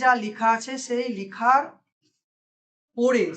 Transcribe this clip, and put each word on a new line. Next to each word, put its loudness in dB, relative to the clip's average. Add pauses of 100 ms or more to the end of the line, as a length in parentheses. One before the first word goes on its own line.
যা 4 (120)
লেখা -2
আছে -8 (120)
সেই -4 (100)
লেখার 2 (1300)
পড়ে, 2 (140)